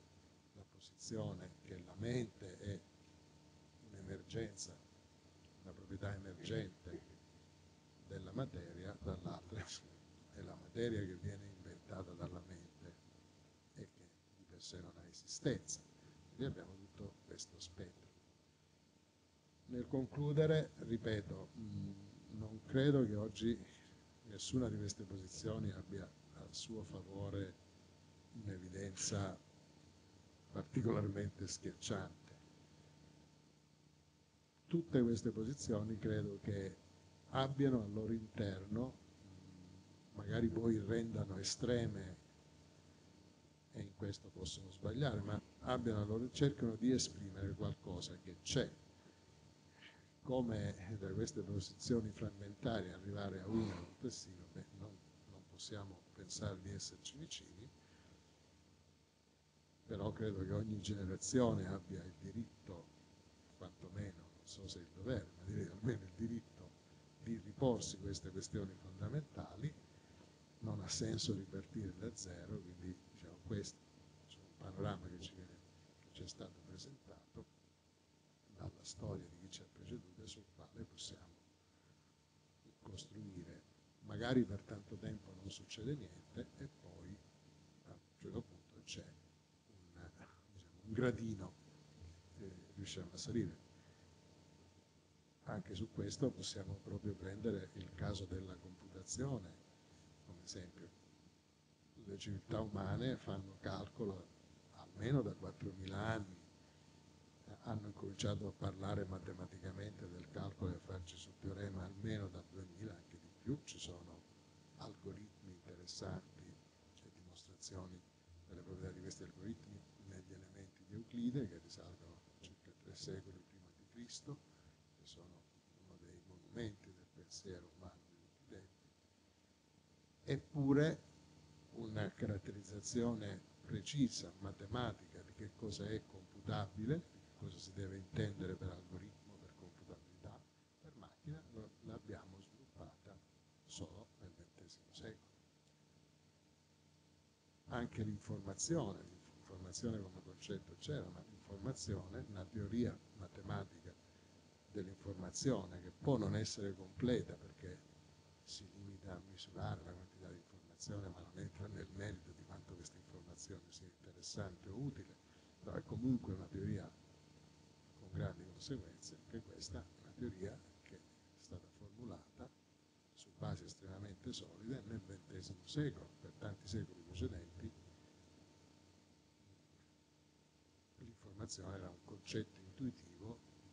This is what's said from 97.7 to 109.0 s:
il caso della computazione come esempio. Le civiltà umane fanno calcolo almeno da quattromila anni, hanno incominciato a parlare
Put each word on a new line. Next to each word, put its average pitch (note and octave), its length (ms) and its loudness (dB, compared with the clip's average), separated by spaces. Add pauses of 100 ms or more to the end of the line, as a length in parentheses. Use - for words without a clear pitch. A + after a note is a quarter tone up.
il F#2+ 220 -8
caso G2+ 320 0
della F#2 300 -2
computazione G2 1000 -2 (720)
come E2+ 160 -12
esempio. F2+ 460 -8 (1160)
Le G2 140 -2
civiltà G#2+ 420 2
umane G#2 560 4
fanno G2 440 -2
calcolo G2 640 0 (460)
almeno B2 500 4
da G2+ 100 2
quattromila F#2+ 640 -4
anni, G#2 420 2 (1300)
hanno G#2+ 240 0
incominciato G2+ 580 0
a F#2+ 60 0
parlare F#2+ 520 2